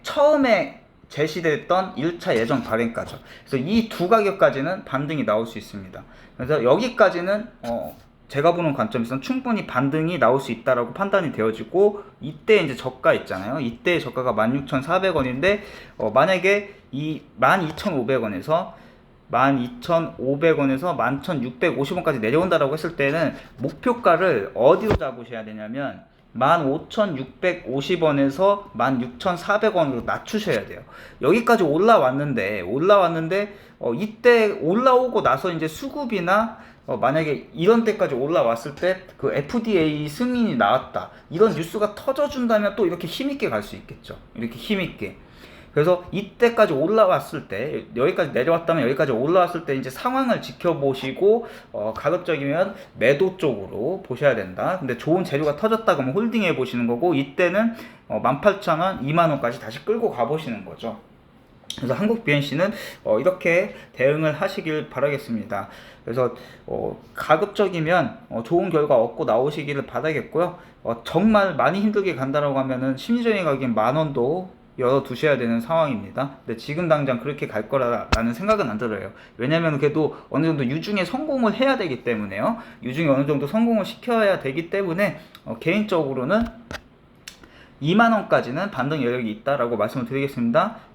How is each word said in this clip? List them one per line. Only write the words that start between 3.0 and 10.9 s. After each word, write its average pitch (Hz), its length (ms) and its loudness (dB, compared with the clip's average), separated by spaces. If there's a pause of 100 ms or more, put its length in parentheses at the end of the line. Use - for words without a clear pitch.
그래서 - 120 -4
이 214 320 0
두 175 180 -4
가격까지는 185 800 2
반등이 143 400 -4
나올 107 200 2
수 113 120 -12
있습니다. 95 460 -14 (340)
그래서 127 260 0
여기까지는, 190 840 2 (160)
어, 113 320 -6 (340)
제가 156 240 4
보는 170 200 0
관점에서는 120 480 -2
충분히 254 460 -2
반등이 156 520 0
나올 127 200 4
수 135 120 -6
있다라고 120 420 0